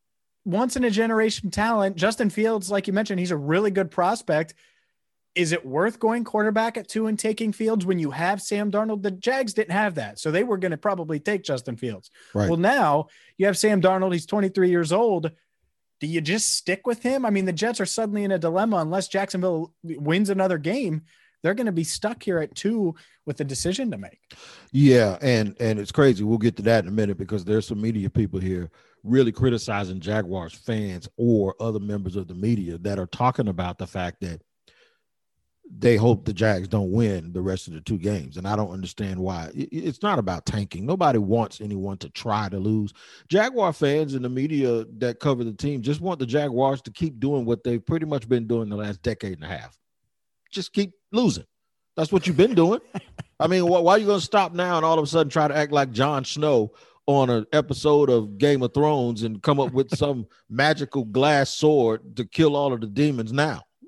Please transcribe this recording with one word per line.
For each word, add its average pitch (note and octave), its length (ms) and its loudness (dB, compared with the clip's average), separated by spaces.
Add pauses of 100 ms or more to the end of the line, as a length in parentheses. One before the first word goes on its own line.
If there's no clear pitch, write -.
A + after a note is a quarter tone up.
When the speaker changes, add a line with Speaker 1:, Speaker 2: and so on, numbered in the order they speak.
(480)
Speaker 1:
once A3 300 0
in B3+ 80 0
a A#3+ 60 2
generation A3 600 0
talent, G#3 460 0
Justin G#3 340 0
Fields, G#3+ 400 -2
like G3 160 -2
you G3+ 60 -2
mentioned, G3+ 260 -2
he's F3+ 140 -2
a D#3+ 40 0
really D#3+ 360 0
good F#3 180 0
prospect. F3 640 0 (800)
Is E3+ 180 0
it E3+ 140 -2
worth E3 320 -2
going A3+ 260 0
quarterback A3 540 0
at G#3 100 -12
two A3 200 -2
and G#3+ 100 -2
taking A3 340 -2
Fields A3 320 0
when F#3 140 0
you D3+ 140 -2
have F3 280 -2
Sam G#3 300 -2
Darnold? G#3 320 -2
The G#3 80 -2
Jags A#3 420 -2
didn't F#3 200 -2
have G3+ 240 0
that, G#2 220 -8
so D#3 120 -4
they F3+ 140 2
were A#3 120 0
gonna F3+ 220 -4
probably E3 420 -2
take G3+ 240 -2
Justin B2+ 320 -6
Fields. A2+ 340 -8 (220)
Speaker 2:
Right. G2+ 160 2
Speaker 1:
Well, E3 100 2
now F3 500 2 (280)
you F#3 100 0
have G3 120 2
Sam G#3 240 4
Darnold. F#3 320 2
He's E3 100 -4
twenty-three F#3+ 460 2
years E3+ 220 2
old. F#3 380 2 (680)
Do D3 60 -4
you E3 160 -2
just F#3 320 -2
stick - 320 -4
with A#3 160 -2
him? B3+ 240 0
I G#3+ 40 0
mean, G3 140 2
the F#3 80 -2
Jets G#3+ 280 -2
are F#3+ 60 -2
suddenly G#3 380 -4
in G3 60 -2
a F#3+ 80 2
dilemma. F#3 380 0
Unless F3 320 -2
Jacksonville F#3 760 -2
wins E3 480 0
another F#3+ 260 0
game, E3 460 -4 (400)
they're F3 120 0
gonna A#3 160 -2
be E3 140 -2
stuck - 380 -6
here F3+ 160 -2
at D3+ 160 -4
two G3+ 400 -2 (320)
with D3 140 -6
a D3+ 40 -4
decision F3+ 460 -4
to A#2+ 80 -8
make. - 220 -16 (520)
Speaker 2:
Yeah, B2 480 6
and, A2 400 2
and A2 180 0
it's G2+ 140 -10
crazy. B2 320 4
We'll A2 140 2
get A2 180 0
to G#2 60 -8
that A2 220 4
in E2+ 40 -8
a F#2+ 40 -6
minute G2+ 260 0
because G2 260 -6
there's G#2+ 220 0
some G#2 140 -6
media G#2+ 280 -2
people F#2+ 320 -2
here F2+ 300 -4 (340)
really A#2 280 4
criticizing G#2 680 -2
Jaguars F#2 540 -4
fans G2+ 640 -6
or A2 440 2
other A2 200 -4
members G2+ 360 -6
of F#2+ 100 -6
the F2 80 -14
media F#2+ 440 -2
that G2 200 -4
are F#2 80 -4
talking B2 420 -2
about F2+ 300 -6
the F#2 80 -8
fact F2 340 -8
that E2+ 220 -10 (1400)
they A#2 180 6
hope A2 280 4
the A2 80 -4
Jags G2 360 0
don't G2 240 -2
win G2 400 0
the F#2 100 -4
rest F#2 240 -4
of E2+ 80 -14
the D#2 60 -14
two G#2 180 -4
games. E2 380 -6
And F2+ 100 -10
I G2+ 80 -2
don't G#2 160 -2
understand F#2 480 -8
why. F#2 280 -4
I, D#2 40 -14 (220)
it's D#3+ 300 -6
not G3+ 180 0
about F#2+ 260 -6
tanking. G2+ 400 -6
Nobody D3+ 320 2
wants G#2+ 420 -2
anyone G2 380 -6
to - 120 -14
try G#2+ 380 -4
to F#2+ 100 -6
lose. G#2 340 -2 (360)
Jaguar G#3+ 440 2
fans D3 420 0
and B2+ 100 -4
the B2+ 40 -4
media C3 560 0 (140)
that A#2+ 200 -2
cover C3 240 0
the A2+ 100 -4
team C#3 300 -6
just D3 180 -2
want F3 200 -4
the C3 60 -2
Jaguars C3+ 560 0
to A2+ 100 -16
keep D3+ 260 -6
doing C3 260 0
what A#2 200 -2
they've A#2+ 200 -2
pretty D#3+ 220 -4
much C#3 220 -4
been A#2+ 180 2
doing A2+ 220 0
the G#2 80 -6
last G#2 260 -8
decade G#2 320 -6
and D#2 100 -14
a D2+ 40 -10
half. D2 280 -12 (760)
Just F#3+ 200 -10
keep G3+ 200 -2 (180)
losing. G3 360 2 (500)
That's D#3+ 160 -2
what F#3 140 2
you've F3 100 0
been A3 180 6
doing. F3 260 4 (300)
<laughs> - 300 -16
I D#3 80 2
mean, F#3 140 2
wh-, F3 200 4
why F3 120 8
are G#3+ 40 8
you G#3+ 80 0
gonna G3+ 140 4
stop F#3 320 2
now F3 240 0
and D#3+ 100 4
all D#3+ 120 4
of D#3 60 2
a C#3 40 -4
sudden D#3 220 2
try D3+ 180 2
to C#3+ 80 -2
act D3 160 0
like C#3 180 2
Jon C3+ 340 0
Snow C#3 500 0 (320)
on C#3 240 4
an A2+ 220 0
episode D3 580 4
of G#2+ 280 2
Game C#3 240 4
of A#2+ 100 -2
Thrones B2+ 520 0
and A2 180 -6
come C#3+ 160 4
up B2+ 140 0
with C3+ 240 0
some C3+ 300 -2 (120)
<laughs> - 100 -20
magical C#3 560 0
glass C#3 460 2
sword B2+ 640 2
to B2 80 -4
kill D3+ 300 2
all C#3+ 180 0
of A#2 80 -4
the A2+ 60 -6
demons A#2 460 -2
now? C#3 300 -2 (260)